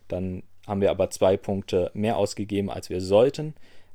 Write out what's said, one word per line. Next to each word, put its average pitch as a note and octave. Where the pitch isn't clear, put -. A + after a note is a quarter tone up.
Dann F2+
haben G2
wir F#2+
aber F#2
zwei F#2+
Punkte F#2+
mehr G#2+
ausgegeben, G2+
als -
wir F2+
sollten. C3